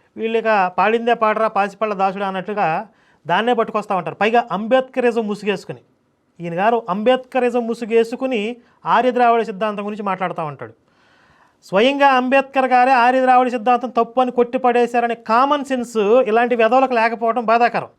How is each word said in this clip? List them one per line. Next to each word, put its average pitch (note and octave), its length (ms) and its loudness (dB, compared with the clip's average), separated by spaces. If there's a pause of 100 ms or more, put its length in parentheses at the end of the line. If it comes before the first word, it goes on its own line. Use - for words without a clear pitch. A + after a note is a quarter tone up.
(160)
వీళ్ళిక G#3+ 640 0
పాడిందే A#3 360 2
పాడరా A3 340 0
పాసిపళ్ళ G3+ 460 -4
దాసుడా F#3+ 320 -2
అన్నట్లుగా F#3+ 600 -4 (380)
దాన్నే G#3+ 280 0
పట్టుకొస్తా G#3+ 420 -2
ఉంటారు. E3 180 -6
పైగా A#3 380 0
అంబేద్కరిజం A#3 760 0
ముసుగేసుకుని, F#3+ 560 -6 (580)
ఈయన E3+ 180 -8
గారు A3+ 300 0
అంబేద్కరిజం B3 760 -2
ముసుగేసుకుని A#3 920 -4 (300)
ఆర్య A#3 260 2
ద్రావిడ A#3 300 2
సిద్ధాంతం G#3 440 -6
గురించి G#3 160 -8
మాట్లాడుతూ F3+ 420 -6
ఉంటాడు. B2+ 280 -12 (960)
స్వయంగా C4+ 400 2
అంబేద్కర్ C4 580 2
గారే B3+ 260 4
ఆర్య B3+ 280 4
ద్రావిడ B3+ 280 4
సిద్ధాంతం A#3+ 420 0
తప్పు A#3 300 -2
అని B3 100 0
కొట్టిపడేశారనే A#3+ 840 0
కామన్ C4 500 0
సెన్స్ B3 320 -6 (340)
ఇలాంటి A#3 260 2
వెధవలకు B3+ 360 2
లేకపోవడం A3+ 520 0
బాధాకరం. A3 440 0 (100)